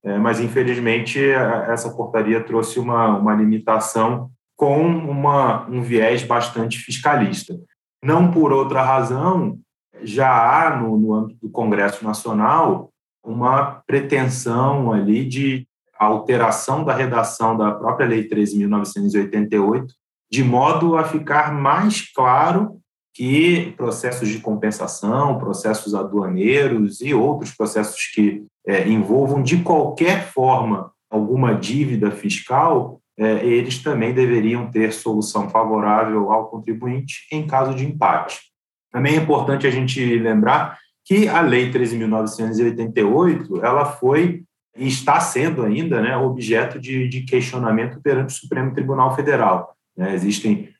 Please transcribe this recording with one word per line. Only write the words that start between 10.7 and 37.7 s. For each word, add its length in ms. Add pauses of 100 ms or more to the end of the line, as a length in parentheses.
no, 220
no 160
âmbito 280
do 100
Congresso 520
Nacional 880 (320)
uma 640
pretensão 1040
ali 340
de 420 (320)
alteração 840
da 120
redação 600
da 160
própria 360
Lei 160
treze 340
mil 100
novecentos 460
e 60
oitenta 360
e 40
oito, 340 (380)
de 120
modo 540
a 60
ficar 500
mais 580
claro 680 (340)
que 640
processos 520
de 100
compensação, 1000
processos 560
aduaneiros 1080
e 120
outros 380
processos 640
que, 300 (220)
é, 220
envolvam 540
de 160
qualquer 680
forma 640 (180)
alguma 440
dívida 560
fiscal, 920 (200)
é, 260
eles 340
também 340
deveriam 580
ter 220
solução 560
favorável 840
ao 180
contribuinte 840
em 140
caso 300